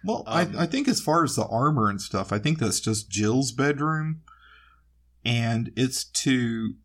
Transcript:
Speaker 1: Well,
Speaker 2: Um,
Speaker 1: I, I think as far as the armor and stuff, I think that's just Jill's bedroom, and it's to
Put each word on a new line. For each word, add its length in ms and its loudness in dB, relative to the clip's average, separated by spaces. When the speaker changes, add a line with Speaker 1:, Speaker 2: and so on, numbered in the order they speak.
Speaker 1:
Well, 220 -2
Speaker 2:
Um, 320 0
Speaker 1:
I, 60 2
I 20 -2
think 220 0
as 120 2
far 240 4
as 120 0
the 100 0
armor 420 2
and 140 -2
stuff, 300 -4
I 60 0
think 200 0
that's 220 0
just 300 -2
Jill's 400 2
bedroom, 720 -2
and 500 0
it's 300 -2
to 720 0